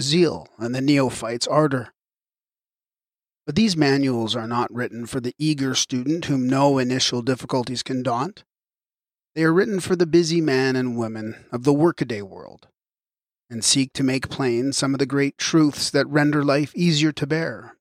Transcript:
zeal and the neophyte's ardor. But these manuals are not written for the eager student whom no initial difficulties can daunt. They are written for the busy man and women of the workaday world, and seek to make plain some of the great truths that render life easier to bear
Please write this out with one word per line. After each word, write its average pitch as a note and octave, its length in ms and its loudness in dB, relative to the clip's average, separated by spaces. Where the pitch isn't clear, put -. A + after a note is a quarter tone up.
zeal D3 460 0
and A#2 160 -4
the C3 60 -2
neophyte's B2+ 680 0
ardor. C#3 440 0
But D3 100 -2
these G#3 200 4
manuals C3+ 600 2
are A2+ 100 -6
not A#2+ 260 -2
written A#2 340 -8
for C3+ 120 -6
the B2 200 -6
eager C#3+ 360 0
student C#3 520 -2
whom C3 200 0
no C3+ 320 4
initial B2+ 440 0
difficulties B2 600 -4
can B2+ 220 -4
daunt. B2+ 400 -4
They D#3 80 0
are E3 100 4
written F#3+ 280 2
for F#3 160 -2
the F3 100 2
busy E3 340 2
man C3 360 2
and B2 200 -2
women A2 540 -8
of A#2+ 140 -6
the C#3+ 100 4
workaday C#3+ 480 0
world, - 460 -18
and A#2 160 -8
seek C3+ 280 0
to - 100 -4
make C3 260 0
plain C3 440 -2
some C3+ 200 -2
of C3+ 60 -2
the C#3 80 0
great C#3 320 -2
truths - 520 2
that C#3 180 0
render D3 360 2
life C#3+ 300 2
easier D#3 380 2
to - 140 -4
bear C#3 540 -6